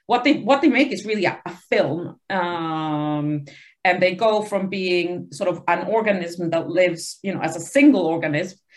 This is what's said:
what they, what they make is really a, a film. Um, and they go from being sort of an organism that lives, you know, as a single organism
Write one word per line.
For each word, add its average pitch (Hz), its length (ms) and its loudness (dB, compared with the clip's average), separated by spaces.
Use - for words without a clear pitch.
what 240 160 2
they, 285 120 4
what 269 280 2
they 339 60 6
make 262 240 4
is - 120 -6
really 214 200 -2
a, - 200 -2
a - 60 -10
film. 170 680 -2
Um, 156 1120 -4
and 180 160 2
they 185 140 2
go 214 280 2
from 190 260 -4
being 180 640 -2
sort - 160 -4
of 170 200 -4
an 175 180 0
organism 185 640 -2
that 165 180 -2
lives, 170 540 0
you 190 120 -4
know, - 60 -6
as 160 160 -4
a 165 40 -8
single 240 460 4
organism 160 520 -2